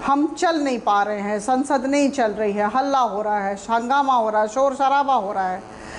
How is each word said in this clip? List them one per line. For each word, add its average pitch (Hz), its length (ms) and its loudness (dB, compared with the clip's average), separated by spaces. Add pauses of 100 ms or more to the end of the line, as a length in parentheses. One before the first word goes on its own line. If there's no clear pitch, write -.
हम 285 320 0
चल 339 180 0
नहीं 277 220 -2
पा 202 240 2
रहे 208 180 -2
हैं, 208 200 -4
संसद 262 460 0
नहीं 285 240 2
चल 226 220 0
रही 208 200 -2
है, 208 180 0
हल्ला 269 280 0
हो 214 240 0
रहा 208 180 0
है, 196 140 -2
हंगामा 247 600 0
हो 220 160 2
रहा 214 120 2
है, 220 60 0
शोर 269 260 2
शराबा 269 400 2
हो 208 180 0
रहा 190 160 -2
है। 185 140 -6 (360)